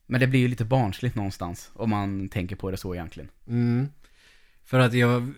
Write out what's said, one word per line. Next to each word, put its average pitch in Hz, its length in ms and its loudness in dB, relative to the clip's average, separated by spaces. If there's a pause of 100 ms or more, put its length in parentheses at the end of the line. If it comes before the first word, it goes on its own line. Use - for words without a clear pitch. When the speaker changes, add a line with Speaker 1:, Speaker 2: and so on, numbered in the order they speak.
Speaker 1:
men 123 140 -2
det 127 80 6
blir 131 120 4
ju 123 80 4
lite 117 180 -2
barnsligt 117 500 0
någonstans 98 580 -6
om 113 160 -2
man 98 400 -2
tänker 92 260 -4
på 95 160 -6
det 92 60 -4
så 90 180 -6
egentligen. 80 340 -12 (180)
Speaker 2:
Mm. 120 400 0 (800)
För 127 140 2
att 120 140 6
jag 123 440 2